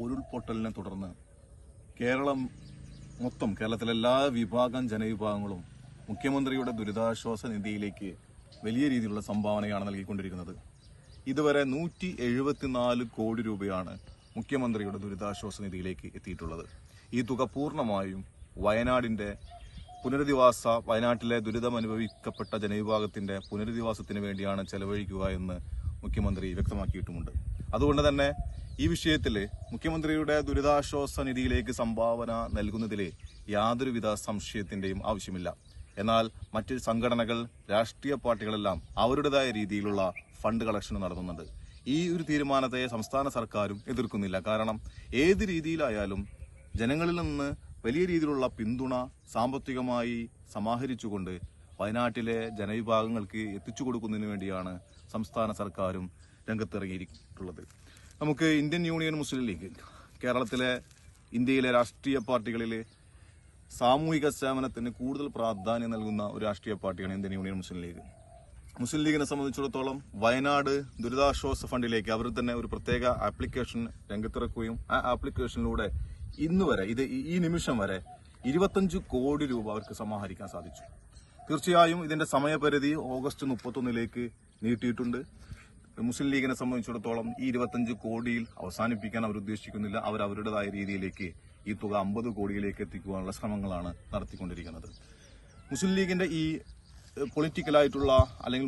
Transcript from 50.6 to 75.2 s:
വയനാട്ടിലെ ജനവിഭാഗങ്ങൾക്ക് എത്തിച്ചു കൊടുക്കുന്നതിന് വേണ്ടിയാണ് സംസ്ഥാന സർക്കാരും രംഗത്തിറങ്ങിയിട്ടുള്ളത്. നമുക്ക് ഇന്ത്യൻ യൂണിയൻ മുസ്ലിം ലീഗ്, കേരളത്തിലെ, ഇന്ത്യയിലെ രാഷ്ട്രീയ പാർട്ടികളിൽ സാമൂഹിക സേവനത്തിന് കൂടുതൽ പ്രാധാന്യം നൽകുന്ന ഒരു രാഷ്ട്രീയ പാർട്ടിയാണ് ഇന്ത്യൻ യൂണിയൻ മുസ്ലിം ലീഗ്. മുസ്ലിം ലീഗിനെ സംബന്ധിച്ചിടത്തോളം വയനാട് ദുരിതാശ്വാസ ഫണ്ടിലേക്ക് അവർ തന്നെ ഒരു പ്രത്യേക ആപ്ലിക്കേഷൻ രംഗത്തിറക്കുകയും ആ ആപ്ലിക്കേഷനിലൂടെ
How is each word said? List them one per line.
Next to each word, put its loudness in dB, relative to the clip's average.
വയനാട്ടിലെ 0
ജനവിഭാഗങ്ങൾക്ക് 0
എത്തിച്ചു -8
കൊടുക്കുന്നതിന് -2
വേണ്ടിയാണ് -4
സംസ്ഥാന 0
സർക്കാരും -2
രംഗത്തിറങ്ങിയിട്ടുള്ളത്. -6
നമുക്ക് 2
ഇന്ത്യൻ 2
യൂണിയൻ 0
മുസ്ലിം -2
ലീഗ്, -6
കേരളത്തിലെ, 2
ഇന്ത്യയിലെ 4
രാഷ്ട്രീയ 2
പാർട്ടികളിൽ 0
സാമൂഹിക 6
സേവനത്തിന് -2
കൂടുതൽ -4
പ്രാധാന്യം 0
നൽകുന്ന -2
ഒരു -4
രാഷ്ട്രീയ -2
പാർട്ടിയാണ് -2
ഇന്ത്യൻ -2
യൂണിയൻ -4
മുസ്ലിം -8
ലീഗ്. -12
മുസ്ലിം 0
ലീഗിനെ 4
സംബന്ധിച്ചിടത്തോളം -2
വയനാട് 6
ദുരിതാശ്വാസ 2
ഫണ്ടിലേക്ക് 2
അവർ 0
തന്നെ 0
ഒരു -6
പ്രത്യേക 0
ആപ്ലിക്കേഷൻ -4
രംഗത്തിറക്കുകയും -2
ആ 6
ആപ്ലിക്കേഷനിലൂടെ -2